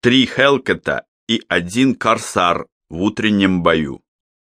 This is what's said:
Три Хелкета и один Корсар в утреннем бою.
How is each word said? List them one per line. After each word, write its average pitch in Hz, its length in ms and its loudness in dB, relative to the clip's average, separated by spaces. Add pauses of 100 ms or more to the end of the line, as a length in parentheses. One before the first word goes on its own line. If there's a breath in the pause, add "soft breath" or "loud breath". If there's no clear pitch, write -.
Три 123 260 2
Хелкета 131 800 -2 (220)
и 113 200 -4
один 95 460 0
Корсар 92 760 -2 (200)
в 85 140 -6
утреннем 101 600 0
бою. 82 420 0 (420)